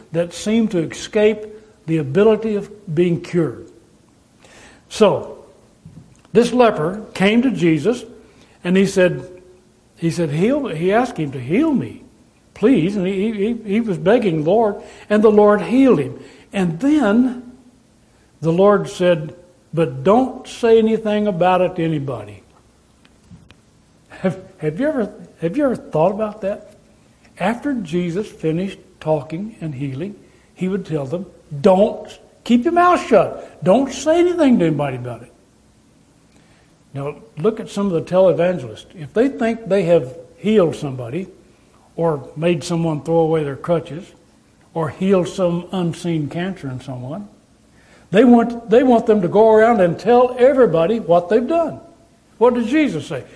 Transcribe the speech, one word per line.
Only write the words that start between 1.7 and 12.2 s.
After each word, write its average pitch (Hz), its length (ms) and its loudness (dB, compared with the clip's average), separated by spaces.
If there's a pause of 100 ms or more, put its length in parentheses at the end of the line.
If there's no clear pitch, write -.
the 160 140 -2
ability 208 560 2
of - 400 -10
being 170 260 0
cured. 151 480 -4 (1200)
So, - 580 0 (840)
this 240 200 4
leper 190 600 0
came 214 300 2
to 262 80 0
Jesus, 165 540 0 (580)
and 180 140 0
he 196 100 4
said, 170 560 -2 (540)
he 165 140 -2
said, 165 200 -2
"Heal 214 300 0
me." 190 160 -6
He 175 160 0
asked 240 260 0
him 139 140 -4
to 135 80 -10
heal 220 320 0
me, 131 320 -4 (500)